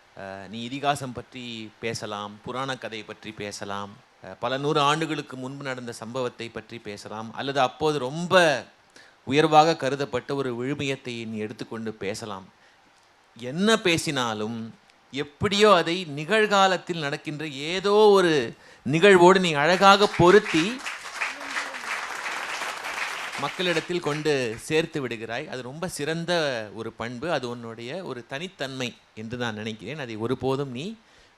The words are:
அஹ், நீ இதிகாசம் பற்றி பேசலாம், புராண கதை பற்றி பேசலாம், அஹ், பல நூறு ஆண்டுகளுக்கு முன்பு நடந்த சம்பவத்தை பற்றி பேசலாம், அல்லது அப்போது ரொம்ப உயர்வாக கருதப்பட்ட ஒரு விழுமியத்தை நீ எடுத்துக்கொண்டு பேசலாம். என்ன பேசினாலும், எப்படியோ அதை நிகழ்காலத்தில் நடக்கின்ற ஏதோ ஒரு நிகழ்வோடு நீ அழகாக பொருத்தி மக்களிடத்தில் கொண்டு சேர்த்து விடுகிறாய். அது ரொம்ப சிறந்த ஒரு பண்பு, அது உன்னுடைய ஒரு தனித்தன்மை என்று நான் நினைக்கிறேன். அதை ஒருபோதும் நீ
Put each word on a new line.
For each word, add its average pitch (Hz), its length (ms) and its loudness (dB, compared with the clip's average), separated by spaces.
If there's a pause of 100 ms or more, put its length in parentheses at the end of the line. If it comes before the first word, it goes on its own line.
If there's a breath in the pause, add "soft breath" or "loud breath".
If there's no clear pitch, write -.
(160)
அஹ், 95 320 -14
நீ 113 160 -12
இதிகாசம் 139 480 -4
பற்றி 120 680 -12
பேசலாம், 104 640 -8
புராண 131 340 -6
கதை 110 260 -10
பற்றி 107 300 -14
பேசலாம், 101 600 -10 (320)
அஹ், 92 160 -16
பல 170 160 -4
நூறு 147 240 0
ஆண்டுகளுக்கு 147 560 0
முன்பு 135 280 -12
நடந்த 123 280 -8
சம்பவத்தை 117 560 -8
பற்றி 113 300 -14
பேசலாம், 107 560 -12
அல்லது 135 260 -2
அப்போது 147 380 0
ரொம்ப 156 680 2 (600 loud breath)
உயர்வாக 156 520 6
கருதப்பட்ட 135 580 -4
ஒரு 131 200 -4
விழுமியத்தை 127 720 -6
நீ 110 120 -8
எடுத்துக்கொண்டு 110 540 -8
பேசலாம். 101 540 -8 (880 soft breath)
என்ன 180 420 2
பேசினாலும், 117 960 -2 (380)
எப்படியோ 202 600 2
அதை 170 300 2
நிகழ்காலத்தில் 185 960 2
நடக்கின்ற 151 500 -6
ஏதோ 170 440 -2
ஒரு 185 640 6 (260 loud breath)
நிகழ்வோடு 175 580 8
நீ 180 120 2
அழகாக 190 540 6
பொருத்தி 196 720 6 (2500)
மக்களிடத்தில் 170 600 -2
கொண்டு 147 640 0
சேர்த்து 156 440 -2
விடுகிறாய். 117 420 -8
அது 127 140 -10
ரொம்ப 151 260 -8
சிறந்த 165 440 -4 (420)
ஒரு 110 180 -8
பண்பு, 123 400 -8
அது 127 160 -2
உன்னுடைய 120 560 -10
ஒரு 123 220 -12
தனித்தன்மை 135 680 -8 (200)
என்று 113 220 -10
நான் 120 180 -4
நினைக்கிறேன். 110 440 -10
அதை 117 180 -10
ஒருபோதும் 131 540 -2
நீ 160 260 -10 (420 soft breath)